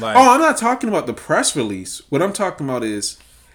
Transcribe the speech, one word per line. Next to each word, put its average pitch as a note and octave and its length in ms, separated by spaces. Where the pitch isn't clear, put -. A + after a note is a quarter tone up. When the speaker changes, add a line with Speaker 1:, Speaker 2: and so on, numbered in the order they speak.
Speaker 1:
Like, A2+ 160
Speaker 2:
Oh, B3+ 160
I'm C4 80
not D#4 160
talking B3 320
about G3 180
the A#2 80
press - 400
release. G2+ 540
What C#3 120
I'm G3 120
talking F3+ 360
about B2+ 140
is G#2+ 340